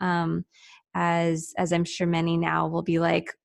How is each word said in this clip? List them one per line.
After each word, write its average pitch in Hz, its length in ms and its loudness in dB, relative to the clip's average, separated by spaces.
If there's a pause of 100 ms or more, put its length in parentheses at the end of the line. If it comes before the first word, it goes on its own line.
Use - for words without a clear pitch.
um, 175 440 0 (480)
as, 170 640 0
as 175 160 0
I'm 170 100 4
sure 175 240 -4
many 170 300 0
now 165 300 0
will 165 160 -2
be 165 160 0
like 170 340 0 (120)